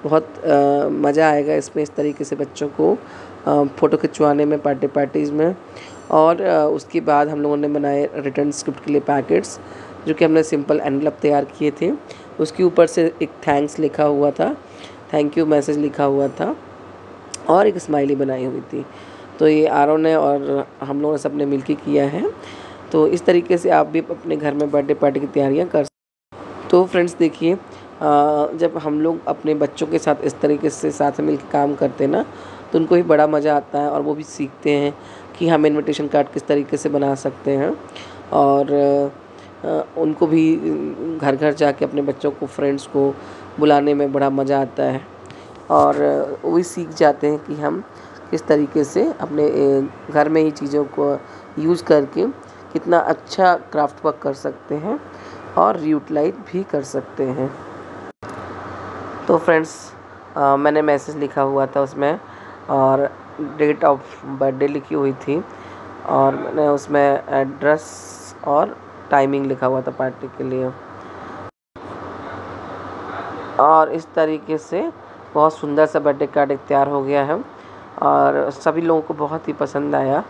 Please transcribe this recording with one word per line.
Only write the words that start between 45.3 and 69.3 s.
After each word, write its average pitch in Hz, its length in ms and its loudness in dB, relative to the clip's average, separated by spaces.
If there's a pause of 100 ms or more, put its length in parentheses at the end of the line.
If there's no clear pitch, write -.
और 147 240 6 (500)
वो 165 60 0
भी 170 120 4
सीख 170 260 -6
जाते 151 380 2
हैं 147 120 0
कि 147 140 -10
हम 147 300 -4 (480)
किस 156 160 -4
तरीके 147 360 2
से 196 380 0
अपने, 151 280 0
अ, 139 360 2 (260)
घर 151 180 2
में 160 120 4
ही 156 100 2
चीज़ों 147 320 -2
को 143 360 -2 (400)
यूज़ 165 240 0
करके 151 440 2 (460)
कितना 170 240 2
अच्छा 180 580 2
craft - 500 -4
work 151 160 0
कर 143 120 -4
सकते 139 420 -8
हैं 202 240 -6 (580)
और 190 200 4
reutilize 151 580 -2 (180)
भी 185 100 -4
कर 151 180 -4
सकते 135 420 -6
हैं। 135 300 -4 (1700)
तो 165 100 4
friends, 160 540 0 (460)
अ, 139 180 4
मैंने 151 260 4
message 151 360 0
लिखा 143 240 -4
हुआ 139 240 0
था 135 160 -2
उसमें, 143 380 -2 (500)
और 135 400 2 (520)
date 151 220 2
of 147 140 4 (400)
birthday 135 320 0
लिखी 147 260 -6
हुई 139 180 0
थी, 143 300 -4 (640)
और 135 300 4
मैंने 147 320 -2
उसमें 143 640 2
address 143 800 -2 (360)
और 151 300 2 (340)
टाइमिंग 139 340 2